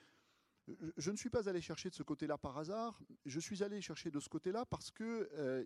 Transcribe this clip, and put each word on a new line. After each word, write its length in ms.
Je, 60
je 160
ne 60
suis 120
pas 200
allé 100
chercher 300
de 60
ce 80
côté-là 340
par 200
hasard, 440
je 140
suis 240
allé 180
chercher 300
de 80
ce 100
côté-là 360
parce 260
que, 420
euh, 320